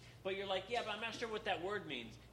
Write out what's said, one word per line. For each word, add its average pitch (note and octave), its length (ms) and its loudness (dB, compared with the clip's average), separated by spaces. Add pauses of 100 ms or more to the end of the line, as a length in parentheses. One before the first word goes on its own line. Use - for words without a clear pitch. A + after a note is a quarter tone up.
(240)
but F#3+ 120 2
you're G3 120 0
like, F#3+ 220 4
"Yeah, A#3 160 4
but G#3+ 100 0
I'm G#3+ 60 -6
not A3+ 140 -2
sure A#3 140 -2
what G#3+ 160 -2
that F3+ 160 4
word F#3+ 240 0
means." A#2+ 300 -4 (180)